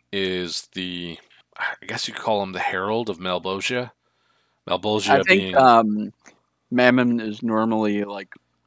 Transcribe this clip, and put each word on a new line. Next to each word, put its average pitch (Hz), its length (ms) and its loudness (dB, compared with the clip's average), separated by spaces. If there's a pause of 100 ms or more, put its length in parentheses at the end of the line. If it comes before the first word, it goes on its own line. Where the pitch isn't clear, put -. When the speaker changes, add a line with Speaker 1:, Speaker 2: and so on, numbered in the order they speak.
(120)
Speaker 1:
is 92 600 -4
the 87 460 -10 (400)
I - 280 -8
guess 117 200 -6
you 113 80 -12
could - 80 -10
call 107 200 0
him 95 100 -8
the 90 80 -8
Herald 104 500 -4
of 85 80 -10
Malebolgia. 95 720 -4 (800)
Malebolgia 104 420 -2
Speaker 2:
I 139 120 4
think, - 40 -2
Speaker 1:
being 190 300 2
Speaker 2:
um, 110 560 4 (580)
Mammon 123 500 4
is 107 220 -6
normally, 110 640 0
like, 101 240 -10 (380)